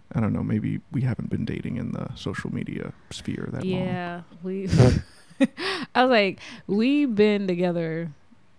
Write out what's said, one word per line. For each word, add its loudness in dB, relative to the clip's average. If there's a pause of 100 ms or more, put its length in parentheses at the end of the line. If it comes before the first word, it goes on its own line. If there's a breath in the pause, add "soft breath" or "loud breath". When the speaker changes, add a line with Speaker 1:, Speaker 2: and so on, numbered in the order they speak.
(140)
Speaker 1:
I 0
don't 2
know. -2
Maybe -2 (100)
we -2
haven't -2
been -2
dating -4
in -6
the -6
social -8
media -8 (180)
sphere -8
that -6
long. -2
Speaker 2:
Yeah, -6 (220)
we, -6
<laughs> 2
I 6
was 6
like, 4 (280 loud breath)
we've 2
been 4
together 0 (480)